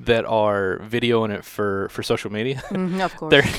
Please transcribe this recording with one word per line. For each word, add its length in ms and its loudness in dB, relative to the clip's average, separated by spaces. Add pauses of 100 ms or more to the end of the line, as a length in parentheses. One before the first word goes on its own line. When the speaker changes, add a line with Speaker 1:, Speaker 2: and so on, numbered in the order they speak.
Speaker 1:
that 240 2
are 580 2
videoing 480 2
it 140 -8
for, 460 -2
for 120 -8
social 300 -2
media. 340 -4
<laughs> 40 -14
Speaker 2:
Mm-hmm, 300 -2
of 160 -4
course. 140 -8
Speaker 1:
They're, 140 8 (140)